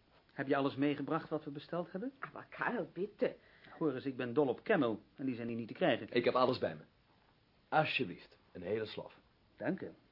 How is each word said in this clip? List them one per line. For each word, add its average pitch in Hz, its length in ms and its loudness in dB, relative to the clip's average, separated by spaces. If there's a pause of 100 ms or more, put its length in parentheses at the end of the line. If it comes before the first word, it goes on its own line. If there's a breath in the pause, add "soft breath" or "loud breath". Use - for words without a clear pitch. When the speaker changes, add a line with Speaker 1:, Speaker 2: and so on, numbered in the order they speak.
(320)
Speaker 1:
Heb 139 140 -4
je 139 100 4
alles 139 200 0
meegebracht 143 520 0
wat 151 160 -4
we 151 60 -10
besteld 165 420 -6
hebben? 240 200 -6 (200)
Speaker 2:
Maar - 160 -14
Karel, - 440 -4
bitte. - 440 -2 (420 loud breath)
Speaker 1:
Hoor 147 160 2
eens, 123 100 -6
ik 135 120 -4
ben 120 160 -2
dol 139 160 4
op - 140 -2
Camel 123 400 4 (140)
en 135 100 -4
die 131 80 0
zijn 117 140 -4
hier 117 80 -4
niet 113 120 -4
te - 60 -10
krijgen. 120 360 2
Speaker 3:
Ik 120 140 2
heb 123 100 4
alles 127 240 4
bij 85 180 -2
me. 76 60 -14 (840)
Alsjeblieft, 135 680 0 (160)
een 90 100 -12
hele 107 240 -2
slof. - 340 -12 (360)
Speaker 1:
Dank 139 240 -2
u. - 100 -8 (220)